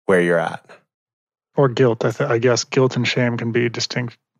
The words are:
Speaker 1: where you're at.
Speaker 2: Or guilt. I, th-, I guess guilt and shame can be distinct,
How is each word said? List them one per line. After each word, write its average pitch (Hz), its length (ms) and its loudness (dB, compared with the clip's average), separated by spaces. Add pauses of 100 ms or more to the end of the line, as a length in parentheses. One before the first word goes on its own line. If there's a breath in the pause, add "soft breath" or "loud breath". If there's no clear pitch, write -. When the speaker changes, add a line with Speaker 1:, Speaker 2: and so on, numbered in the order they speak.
Speaker 1:
where 92 140 4
you're 87 180 2
at. 82 260 -6 (880)
Speaker 2:
Or 143 140 4
guilt. 120 360 2
I, 120 60 0
th-, 131 200 -4
I 117 80 2
guess 120 260 2
guilt 131 320 0
and 123 100 -2
shame 120 300 -2
can 117 160 -4
be 120 160 0
distinct, 123 480 -6 (240)